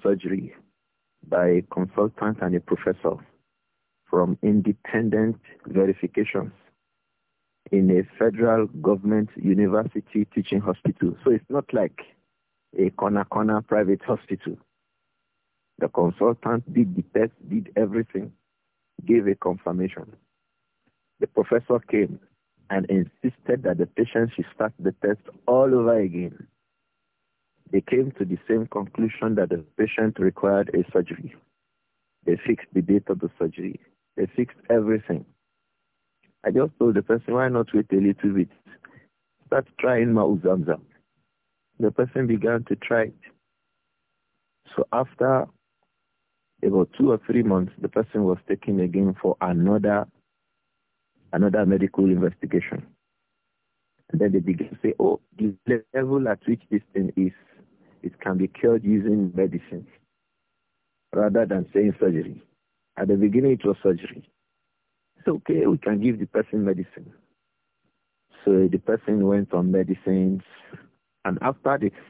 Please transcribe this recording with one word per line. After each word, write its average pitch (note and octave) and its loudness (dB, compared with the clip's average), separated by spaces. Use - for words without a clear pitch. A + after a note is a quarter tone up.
surgery F#2+ -4
by F2+ 2
a F2 2
consultant G#2 -4
and F2+ -2
a F2 -2
professor. - -4
From F2+ 0
independent G#2+ 0
verifications G2 -2
in F#2+ 4
a F#2 4
federal A2+ 2
government G2+ 0
university G#2 0
teaching G2 -2
hospital. G2 -2
So C3+ 4
it's A2 -2
not C#3 -4
like G2+ -2
a F#2 2
corner, G2+ -2
corner G#2+ 0
private G2+ 0
hospital. - -6
The E2 -2
consultant A2 -2
did F#2+ 2
the F#2 -4
test, A2+ 2
did G2 -6
everything, G#2+ -2
gave G#2+ 4
a G2 2
confirmation. F#2 -6
The - -4
professor A#2 0
came - -2
and F#2+ -2
insisted A#2+ -2
that F2+ -2
the F2 0
patient A#2 -2
should F2 -6
start G#2+ -4
the F#2 -2
test G#2 0
all C3 4
over A#2 4
again. F2 -6
They F#2+ 2
came C3 -2
to G2 -4
the F2+ -4
same A2+ 0
conclusion A2 -4
that G2+ 2
the E2+ -2
patient A2 0
required G2 0
a F#2 2
surgery. E2+ -4
They E2+ 2
fixed - -2
the F#2 0
date F#2+ 2
of F#2+ -2
the F2 -6
surgery. F2 -6
They G2 0
fixed B2 -4
everything. G#2+ 0
I G2+ 0
just C3+ 0
told A#2 4
the G2+ 2
person, A#2 -2
"Why B2+ 0
not A#2+ -2
wait G#2 0
a F#2+ 2
little G2+ 2
bit? F2+ 0
Start C3+ -2
trying B2 2
Ma'u G#2 2
Zamzam." E2+ 0
The G#2+ 0
person B2+ -2
began A#2 0
to A2+ -2
try A2+ -2
it. G#2+ -8
So - 0
after C3 0
about F#2+ 2
two C3+ 4
or A2+ 2
three - 0
months, F#2+ 0
the - -6
person A2 -2
was F#2 2
taken G2+ -2
again F#2 0
for - 0
another, G2+ 0
another G2 2
medical F#2+ 2
investigation. F2+ -2
And - -2
then G2+ 4
they F#2+ 4
began F2 -2
to - -16
say, A2 0
"Oh, - 2
the G#2 -2
level C3 0
at G2+ -4
which A#2+ -2
this G#2 -2
thing F#2+ -2
is, F#2 0
it - -10
can F#2+ -4
be F#2 0
cured A#2 0
using G#2 2
medicine F2+ -4
rather G2 2
than F#2 -4
saying G2+ 2
surgery." F2 -2
At G2 -4
the G2+ 4
beginning, G#2+ 2
it A#2 -2
was G2 2
surgery. F#2 -2
It's - -6
okay, D#3+ 0
we A2+ 2
can G#2 -2
give A2+ 0
the G2+ -4
person G#2+ -2
medicine. - -6
So F#2+ 4
the F2+ 0
person G#2+ 0
went G2+ 0
on F2+ 0
medicines, F#2+ 0
and F#2 -4
after C3+ -2
the C#3+ -2